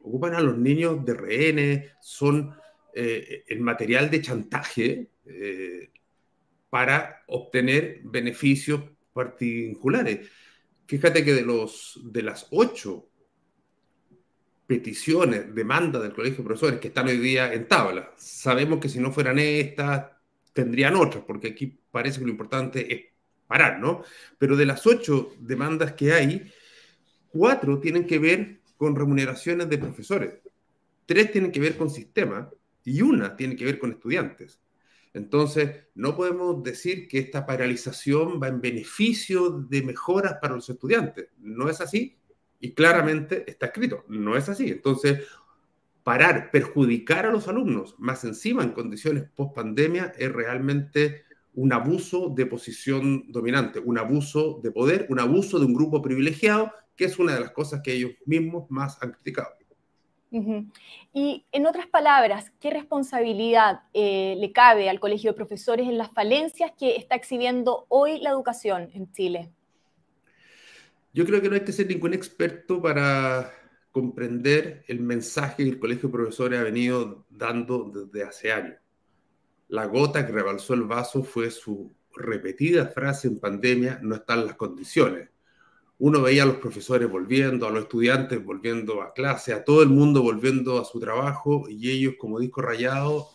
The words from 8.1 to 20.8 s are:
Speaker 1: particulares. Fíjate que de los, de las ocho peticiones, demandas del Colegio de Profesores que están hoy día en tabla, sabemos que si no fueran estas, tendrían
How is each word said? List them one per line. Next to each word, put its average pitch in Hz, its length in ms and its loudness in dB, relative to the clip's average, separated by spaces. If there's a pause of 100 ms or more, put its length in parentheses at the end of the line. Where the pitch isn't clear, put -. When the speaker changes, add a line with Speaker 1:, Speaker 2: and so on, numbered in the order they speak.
Speaker 1:
particulares. 120 1160 -2 (580)
Fíjate 151 380 4
que 143 80 6
de 131 100 4
los, 117 600 -4
de 113 180 -6
las 107 280 -8
ocho 165 580 0 (1600)
peticiones, 120 880 0
demandas 135 460 0
del 104 140 -6
Colegio 131 240 -4
de 123 60 -8
Profesores 120 360 -2
que 113 80 -8
están 127 180 -2
hoy 127 120 2
día 127 340 0
en 117 160 -4
tabla, 95 480 2
sabemos 143 640 0
que 139 80 -4
si 123 120 -4
no 131 120 -2
fueran 139 260 2
estas, 147 680 0 (480)
tendrían 131 420 2